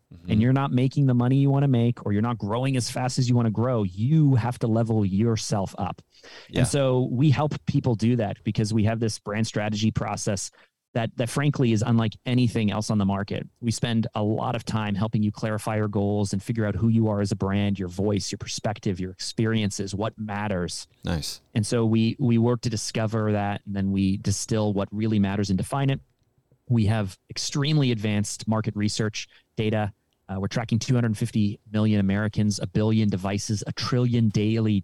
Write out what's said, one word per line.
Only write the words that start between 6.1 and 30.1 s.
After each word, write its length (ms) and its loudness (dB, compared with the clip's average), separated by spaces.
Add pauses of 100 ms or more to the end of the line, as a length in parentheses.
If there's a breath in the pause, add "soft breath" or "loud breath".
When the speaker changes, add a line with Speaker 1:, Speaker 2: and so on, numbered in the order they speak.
Speaker 1:
Yeah. 120 -2
Speaker 2:
And 80 4
so 440 2
we 160 4
help 260 2 (120)
people 280 0
do 220 2
that 260 -2
because 300 -2
we 120 2
have 160 0
this 180 -2
brand 280 -2
strategy 440 0
process 600 -4 (440 soft breath)
that, 240 -2
that 100 -2
frankly 440 2
is 140 2
unlike 280 2 (100)
anything 460 2
else 200 -4
on 60 2
the 80 2
market. 420 -2 (140)
We 100 -2
spend 440 0
a 80 -2
lot 340 -2
of 80 -8
time 300 -2
helping 280 0
you 80 2
clarify 460 -4
your 120 0
goals 440 0
and 100 -2
figure 220 -2
out 100 0
who 140 2
you 200 4
are 120 0
as 100 0
a 60 0
brand, 420 0
your 100 -4
voice, 440 -2
your 60 -8
perspective, 600 -6
your 120 -6
experiences, 840 -2
what 240 -4
matters. 680 -4 (160)
Speaker 1:
Nice. 380 -4 (120)
Speaker 2:
And 120 0
so 180 0
we, 340 2
we 200 2
work 240 2
to 80 -2
discover 640 -2
that, 340 -2
and 100 -6
then 160 0
we 240 2
distill 560 -2
what 180 -2
really 280 0
matters 320 0
and 80 2
define 320 -2
it. 100 -2 (680)
We 160 2
have 320 -2 (100)
extremely 640 0
advanced 560 -2
market 260 0
research 540 -2 (260 soft breath)
data. 380 0 (380)